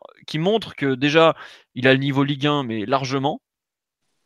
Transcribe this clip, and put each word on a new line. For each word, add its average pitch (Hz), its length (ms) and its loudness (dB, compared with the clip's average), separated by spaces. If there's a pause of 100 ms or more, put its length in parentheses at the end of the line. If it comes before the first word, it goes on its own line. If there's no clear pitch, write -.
(260)
qu'il 156 140 -6
montre 196 340 -2
que 135 220 -2
déjà, 151 400 4 (400)
il 127 100 -2
a 131 60 8
le 135 80 4
niveau 139 240 0
Ligue 143 240 -2
un, 147 160 0
mais 110 200 -6
largement. 135 560 -2 (840)